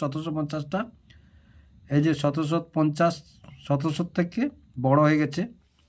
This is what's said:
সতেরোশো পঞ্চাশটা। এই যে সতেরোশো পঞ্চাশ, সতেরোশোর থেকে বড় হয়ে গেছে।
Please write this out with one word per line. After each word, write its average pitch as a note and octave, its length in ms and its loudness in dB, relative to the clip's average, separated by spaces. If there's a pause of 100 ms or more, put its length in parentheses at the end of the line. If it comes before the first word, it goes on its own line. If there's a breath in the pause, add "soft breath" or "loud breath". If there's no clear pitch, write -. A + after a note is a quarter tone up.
সতেরোশো D#3 340 -4
পঞ্চাশটা। D3+ 440 -4 (1080 soft breath)
এই D3 160 4
যে D#3+ 60 2 (100)
সতেরোশো D3+ 380 0 (140)
পঞ্চাশ, D#3+ 400 2 (500)
সতেরোশোর D3 520 -2
থেকে F3 260 -2 (440)
বড় C3+ 200 6
হয়ে D3+ 160 4
গেছে। D3+ 200 -2 (480)